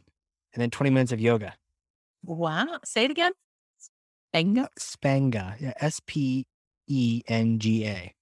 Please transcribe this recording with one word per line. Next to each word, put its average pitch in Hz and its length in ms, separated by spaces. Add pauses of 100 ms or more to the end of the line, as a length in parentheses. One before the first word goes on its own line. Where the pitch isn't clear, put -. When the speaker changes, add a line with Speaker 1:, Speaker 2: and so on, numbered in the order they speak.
(540)
Speaker 1:
and 117 80
then 120 80
twenty 139 200
minutes 131 220
of 117 100
yoga. 113 340 (680)
Speaker 2:
Wow. 170 640
Say 226 200
it 269 60
again. 339 220 (1000)
Spenga? 202 320
Speaker 1:
Uh, - 20 (120)
Spenga. 120 840
Yeah, 131 180
S 151 260
P 131 400 (420)
E 120 400
N 113 320
G 110 280
A. 92 340